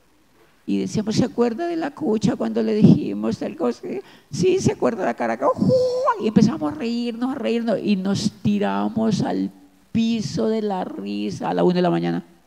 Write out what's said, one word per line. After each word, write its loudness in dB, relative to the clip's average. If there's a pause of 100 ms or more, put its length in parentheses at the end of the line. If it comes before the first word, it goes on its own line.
(640)
Y 0
decíamos, -2
"¿Se 4
acuerda -2
de -4
la -4
cucha 0
cuando -2
le 0
dijimos 6
tal -8
cosa?" -4 (460)
"Sí, 2
se 2
acuerda -2
de 0
la 0
cara -2
acá." -2
"Ujú." 2 (480)
Y 0
empezamos 2
a -8
reírnos, -4
a -6
reírnos. -2
Y 2
nos -2 (100)
tiramos 0
al -2 (400)
piso 0
de 0
la -2
risa -6
a -2
la 2
una 4
de 2
la 4
mañana. -2 (240)